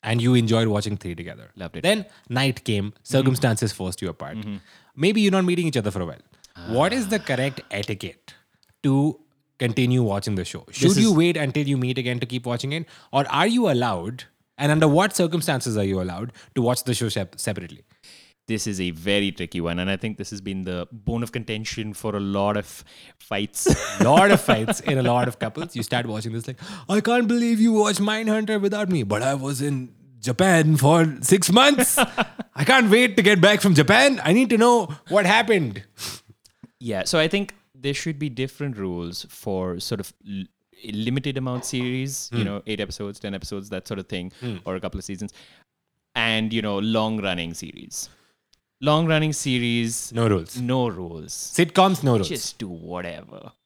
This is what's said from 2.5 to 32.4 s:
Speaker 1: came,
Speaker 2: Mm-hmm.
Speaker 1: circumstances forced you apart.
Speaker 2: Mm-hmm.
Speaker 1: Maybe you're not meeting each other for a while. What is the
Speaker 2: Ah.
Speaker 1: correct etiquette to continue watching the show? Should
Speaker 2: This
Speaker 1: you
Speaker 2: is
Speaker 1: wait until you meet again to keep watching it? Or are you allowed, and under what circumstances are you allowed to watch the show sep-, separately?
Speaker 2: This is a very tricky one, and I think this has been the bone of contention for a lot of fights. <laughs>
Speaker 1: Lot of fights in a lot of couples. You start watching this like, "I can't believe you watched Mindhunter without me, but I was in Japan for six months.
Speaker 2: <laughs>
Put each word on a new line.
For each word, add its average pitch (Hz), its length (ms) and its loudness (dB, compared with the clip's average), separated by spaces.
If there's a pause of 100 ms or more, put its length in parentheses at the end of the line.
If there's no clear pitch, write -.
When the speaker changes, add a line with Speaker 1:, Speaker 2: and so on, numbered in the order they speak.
Speaker 1:
came, 104 280 -4
Speaker 2:
Mm-hmm. - 100 -20
Speaker 1:
circumstances 127 720 0
forced 92 280 -8
you 92 80 -6
apart. 78 300 -12
Speaker 2:
Mm-hmm. 104 180 -10 (400)
Speaker 1:
Maybe 202 240 2
you're 202 120 4
not 190 120 2
meeting 175 220 0
each 143 100 -2
other 104 140 0
for 95 100 -6
a 87 60 -4
while. 76 160 -14 (460)
What 143 260 2
is 233 140 -2
the 202 120 0
Speaker 2:
Ah. - 100 -16
Speaker 1:
correct 131 300 -2 (100)
etiquette 101 640 -8 (500)
to 139 340 2 (400)
continue 123 460 2
watching 101 320 -2
the 90 80 -4
show? - 260 -12
Should 165 200 4
Speaker 2:
This 196 80 4
Speaker 1:
you 220 120 6
Speaker 2:
is 170 60 6
Speaker 1:
wait 165 200 4
until 147 300 -2
you 139 100 0
meet 127 220 -2
again 123 220 -4
to 120 60 -6
keep 123 200 -6
watching 120 260 -4
it? 160 140 -8 (260)
Or 139 160 2
are 160 200 2
you 233 200 2
allowed, 120 540 -2 (340)
and 143 140 0
under 156 160 4
what 170 300 2
circumstances 156 600 -2
are 104 80 0
you 95 160 0
allowed 92 300 -8 (240)
to 127 80 0
watch 120 220 0
the 123 100 0
show 117 140 -2
sep-, 101 320 -8
separately? 90 420 -10 (640)
Speaker 2:
This 110 220 -4
is 98 120 -4
a 90 120 -2
very 98 400 0
tricky 87 280 -8
one, 85 200 -4
and 92 100 -2
I 98 60 -2
think 107 200 -8
this 101 140 -10
has 101 100 -12
been 95 220 -8
the 90 280 -8
bone 113 340 -6
of 117 80 -12
contention 110 600 -8
for 104 240 -6
a 101 40 -2
lot 101 360 0
of - 280 -8 (340)
fights. - 480 -6 (340)
<laughs> - 0 -
Speaker 1:
Lot 165 300 6
of 190 100 6
fights 113 400 0
in 143 160 -2
a 131 60 0
lot 123 260 2
of 120 120 -10
couples. 156 360 -8
You 117 60 -4
start 120 240 -2
watching 110 260 -6
this 113 140 -8
like, 131 100 -12 (320)
"I 208 140 2
can't 240 260 2
believe 233 320 2
you 226 140 6
watched 208 260 2
Mindhunter 214 580 0
without 202 300 -2
me, 165 140 0
but 104 200 -2
I 135 120 0
was 135 260 -6
in 135 320 -4 (280)
Japan 156 580 4
for 147 180 6 (240)
six 180 320 4
months. 262 460 6
Speaker 2:
<laughs> - 640 -2